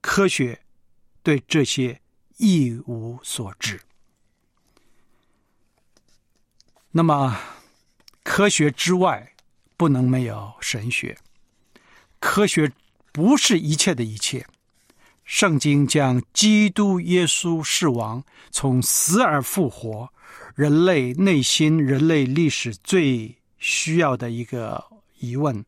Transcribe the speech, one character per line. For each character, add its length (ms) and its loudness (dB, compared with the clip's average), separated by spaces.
科 280 2
学 320 -4
对 260 0
这 160 2
些 380 -4
一 360 2
无 360 -10
所 360 -10
知。” 220 -8
那 100 2
么， 340 2
科 260 2
学 220 2
之 240 -2
外 400 -2
不 100 0
能 220 4
没 160 0
有 260 -10
神 300 -6
学。 280 -6
科 280 0
学 260 0
不 240 4
是 220 2
一 180 -2
切 180 0
的 80 -4
一 140 -8
切。 300 -8
圣 360 0
经 280 2
将 360 0
基 380 4
督 300 0
耶 260 0
稣 360 -2
是 260 0
王， 360 -4
从 300 0
死 400 0
而 220 2
复 260 -2
活， 420 -10
人 320 4
类 260 2
内 300 2
心、 420 2
人 240 2
类 160 2
历 240 0
史 280 -6
最 600 0
需 400 -4
要 180 2
的 140 -8
一 120 -8
个 400 -8
疑 180 -8
问 320 -2